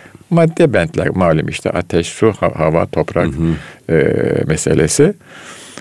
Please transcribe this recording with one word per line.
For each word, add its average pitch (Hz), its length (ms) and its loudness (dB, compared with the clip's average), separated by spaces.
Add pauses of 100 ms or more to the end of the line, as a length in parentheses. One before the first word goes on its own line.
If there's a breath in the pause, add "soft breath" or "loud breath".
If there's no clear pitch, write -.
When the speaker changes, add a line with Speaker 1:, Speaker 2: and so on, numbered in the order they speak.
(300 loud breath)
Speaker 1:
Madde 165 420 2
bentler 87 360 0
malum 80 400 2
işte 82 220 -6
ateş, 85 360 -2
su, - 340 0
ha-, 85 140 0
hava, 80 320 0
toprak, 82 400 -2
Speaker 2:
Hı 80 40 -4
hı. 82 680 -4
Speaker 1:
e, - 500 0
meselesi. 80 680 0 (680 loud breath)